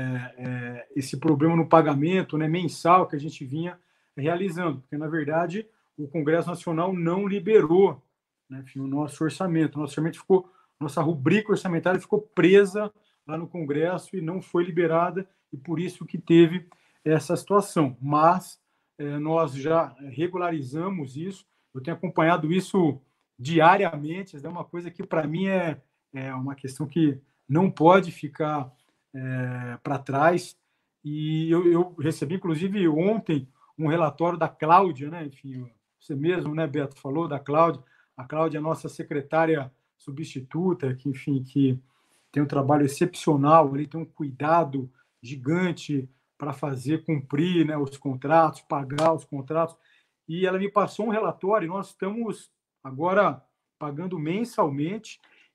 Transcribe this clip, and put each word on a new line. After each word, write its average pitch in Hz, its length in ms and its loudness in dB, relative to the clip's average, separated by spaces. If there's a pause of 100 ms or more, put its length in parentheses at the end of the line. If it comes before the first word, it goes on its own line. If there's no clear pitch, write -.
(380)
é, 123 560 -10
esse 135 240 -6
problema 160 380 2
no 165 140 0
pagamento, 160 680 2
né, 156 120 0
mensal 175 580 2
que 160 80 -8
a 143 40 -6
gente 147 260 -10
vinha 165 340 -8 (380)
realizando, 165 640 -2
porque, - 160 -10
na 151 100 -4
verdade, 165 580 -2 (320)
o 147 100 -8
Congresso 160 420 0
Nacional 170 420 -2
não 180 360 -2
liberou, 185 760 4 (460)
né, 131 160 -14
enfim, 135 140 -14
o 135 80 -6
nosso 143 360 -4
orçamento. 160 560 0
Nosso 147 140 -6
orçamento 160 260 -2
ficou, 180 320 2 (260)
nossa 156 240 -4
rubrica 170 500 2
orçamentária 180 500 0
ficou 208 180 -2
presa 202 720 4 (340)
lá 160 120 -8
no 170 100 -8
Congresso 165 720 -4
e 170 40 -6
não 175 200 -6
foi 175 240 -2
liberada, 170 640 0 (220)
e 147 60 -12
por 156 220 -6
isso - 240 -8
que 175 140 -10
teve 170 500 6 (380)
essa 156 320 2
situação. 190 640 2
Mas, 156 580 2 (380)
é, 147 220 -8
nós 156 340 0
já 151 420 0 (140)
regularizamos 160 1080 -6
isso, 185 300 -10 (260)
eu 131 80 -12
tenho 160 160 -8
acompanhado 165 560 2
isso 180 480 0 (380)
diariamente, 165 1080 2
é 160 60 -10
uma 175 140 -10
coisa 175 260 -12
que, 190 160 -12
pra 156 220 -2
mim, 170 200 -2
é, 180 320 0 (320)
é 135 220 -10
uma 131 220 -6
questão 131 320 -8
que 147 320 0 (280)
não 170 220 4
pode 175 420 6
ficar, 151 600 -6 (420)
é, 127 680 -6
pra 135 160 -4
trás. 151 580 0 (460)
E 156 480 -4
eu, 170 200 4
eu 175 280 2
recebi, 156 360 -4
inclusive, 185 520 0
ontem, 160 600 0 (300)
um 156 100 -2
relatório 165 520 0
da 160 80 0
Cláudia, 156 600 2
né? 165 160 -10
Enfim, 127 440 -14 (300)
você - 160 -8
mesmo, 151 400 0
né, 160 100 0
Beto, 143 340 -4
falou 156 280 -4
da 143 120 -6
Cláudia. 151 440 -2 (320)
A 131 80 -16
Cláudia 156 360 -4
é - 20 -8
nossa 160 260 -6
secretária 156 840 -2 (260)
substituta, 147 960 -4
que, 143 140 -6
enfim, 135 340 -4
que 131 360 2 (520)
tem 147 100 0
um 143 60 0
trabalho 143 380 2
excepcional, 151 880 4
ali, 147 120 -4
tem 165 140 -10
um 160 60 -8
cuidado 139 880 -2 (300)
gigante 143 880 -4 (300)
pra 147 160 -8
fazer 143 500 -4
cumprir, 160 600 0
né, 151 120 -2
os 139 200 -4
contratos, 143 640 2
pagar 147 520 0
os 143 120 -6
contratos. 156 500 -4 (520)
E 180 180 -2
ela 185 140 0
me 202 100 -2
passou 202 380 0
um 226 40 -2
relatório, 202 560 0
nós 185 220 -8
estamos 214 640 -8 (320)
agora 160 580 2 (380)
pagando 160 400 -8
mensalmente 175 1000 -4 (340)